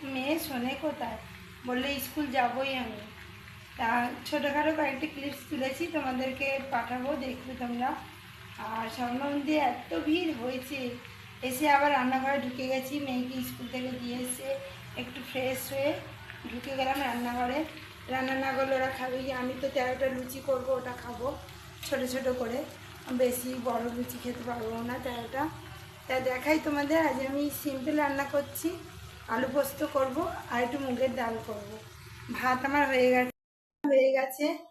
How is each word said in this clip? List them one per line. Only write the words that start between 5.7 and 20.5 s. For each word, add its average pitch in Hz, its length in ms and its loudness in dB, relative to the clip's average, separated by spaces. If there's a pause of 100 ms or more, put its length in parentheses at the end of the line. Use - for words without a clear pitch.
তোমাদেরকে 262 520 0 (240)
পাঠাবো, 247 380 0 (140)
দেখবে 254 280 -6 (100)
তোমরা। 240 280 0 (800)
আর 226 160 -2 (100)
সব 247 140 0 (120)
মধ্যে 285 320 2 (160)
এত - 200 -6 (160)
ভিড় 330 240 4 (100)
হয়েছে, 254 380 -4 (720)
এসে 262 160 0 (120)
আবার 285 200 8
রান্নাঘরে 262 480 4
ঢুকে 254 280 -4
গেছি। 262 220 -2 (120)
মেয়েকে 254 300 0 (120)
স্কুল 247 260 -8
থেকে 254 160 -2 (100)
দিয়ে 240 160 -4 (100)
এসে 262 220 -6 (540)
একটু 247 160 -8 (120)
ফ্রেশ 262 300 0 (120)
হয়ে 285 180 2 (600)
ঢুকে 247 280 -6
গেলাম 269 200 2 (100)
রান্নাঘরে। 240 520 0 (520)
রান্না 262 220 2 (100)
না 269 120 0
করলে 269 220 4
ওরা 262 200 2
খাবে 254 260 -2
কি? 269 60 -2 (100)
আমি 254 220 -2
তো 277 120 0
তেরোটা 254 400 2
লুচি 254 340 -6
করবো, 254 300 2